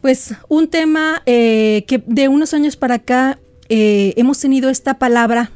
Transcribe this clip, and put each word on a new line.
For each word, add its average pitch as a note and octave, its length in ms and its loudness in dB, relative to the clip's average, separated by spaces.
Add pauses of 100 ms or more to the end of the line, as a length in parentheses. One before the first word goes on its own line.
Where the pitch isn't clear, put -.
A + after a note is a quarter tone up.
Pues C4 320 -2 (140)
un D#4 200 0
tema, D#4 580 -2
eh, A3 600 2
que C4 180 0
de C4+ 220 0
unos D4 260 0
años D4 220 0
para B3 200 -2
acá, C4 440 -2 (280)
eh, G#3 480 2
hemos B3+ 220 2
tenido C4+ 320 0
esta C4 300 -4
palabra A#3 560 0